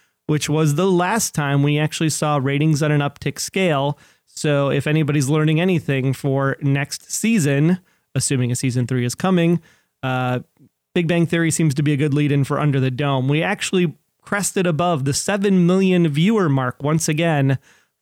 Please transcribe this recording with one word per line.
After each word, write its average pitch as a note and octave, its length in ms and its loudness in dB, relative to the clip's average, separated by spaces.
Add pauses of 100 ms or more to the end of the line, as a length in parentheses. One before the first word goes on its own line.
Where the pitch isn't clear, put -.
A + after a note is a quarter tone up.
(280)
which D3+ 200 -2
was D3 280 2
the F3+ 100 0
last F#3 480 0
time C#3+ 300 0
we D3 160 2
actually D#3 320 -2
saw D3+ 260 0
ratings C#3+ 460 0
on D3+ 80 2
an D3 100 2
uptick - 380 -6
scale. D3 580 -2 (300)
So C#3+ 420 0
if C#3 160 -2
anybody's D3+ 420 0
learning D#3 320 2
anything C#3+ 540 0
for C3+ 480 -2
next C#3 500 -2
season, E3 680 2 (340)
assuming B2+ 380 -2
a B2 40 -2
season B2 300 -2
three B2 200 -2
is B2 100 -6
coming, F3 440 0 (440)
uh, B2+ 380 -2 (520)
Big F3 140 0
Bang E3+ 180 2
Theory E3 240 0
seems D#3 240 0
to C#3 80 -2
be D3 120 2
a C#3 40 0
good C#3+ 160 0
lead-in C#3+ 300 2
for C#3 160 -2
Under C#3 200 0
the C3 120 0
Dome. C3+ 360 -2
We D3 140 0
actually F3+ 540 -2 (260)
crested G3+ 460 -2
above E3 380 0
the C#3 100 -2
seven G3 500 0
million F#3 420 2
viewer F3 400 2
mark C3+ 360 -2
once D#3 260 0
again D3 480 2 (440)